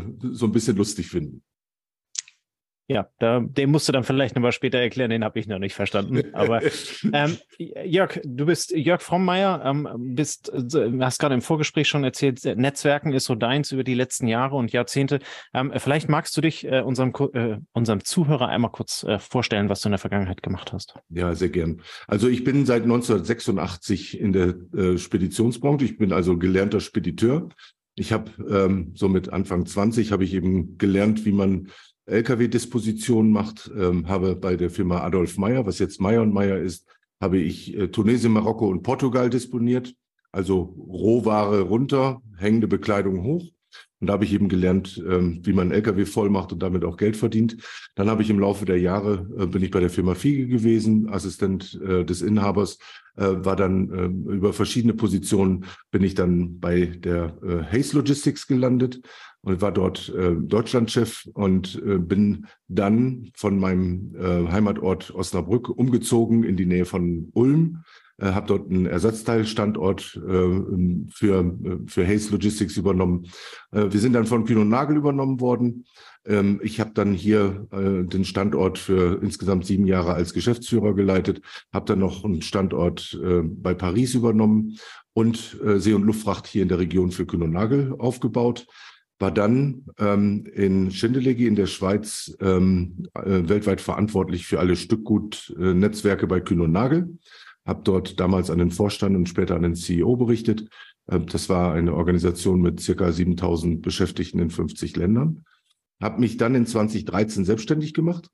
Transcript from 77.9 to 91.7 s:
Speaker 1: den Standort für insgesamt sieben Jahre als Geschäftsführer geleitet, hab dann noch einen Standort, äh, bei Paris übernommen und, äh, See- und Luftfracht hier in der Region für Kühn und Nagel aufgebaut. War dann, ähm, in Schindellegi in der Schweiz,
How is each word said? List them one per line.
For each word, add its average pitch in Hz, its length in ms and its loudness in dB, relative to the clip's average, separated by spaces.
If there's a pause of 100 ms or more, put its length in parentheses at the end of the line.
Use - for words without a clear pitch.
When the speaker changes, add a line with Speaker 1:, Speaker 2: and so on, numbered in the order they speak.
Speaker 1:
den 92 200 0
Standort 92 540 0
für 92 420 2
insgesamt 92 440 -2
sieben 98 200 2
Jahre 90 300 2
als 85 180 -2
Geschäftsführer 113 600 0
geleitet, 95 480 2 (300)
hab 101 140 -2
dann 101 140 2
noch 95 260 -2
einen 85 160 -2
Standort, 87 840 -2
äh, 87 200 2
bei 87 320 -2
Paris 98 400 0
übernommen 107 600 2 (360)
und, 113 500 0
äh, 104 160 2
See- 104 140 4
und 101 100 4
Luftfracht 107 440 0
hier 98 160 0
in 87 60 2
der 90 100 2
Region 90 320 0
für 87 160 -4
Kühn 85 160 -2
und 80 80 -2
Nagel 131 460 0
aufgebaut. 120 680 -2 (540)
War 95 120 0
dann, 123 520 2 (140)
ähm, 101 560 2
in 95 380 2
Schindellegi 123 560 2
in 107 80 4
der 98 100 2
Schweiz, 98 760 -4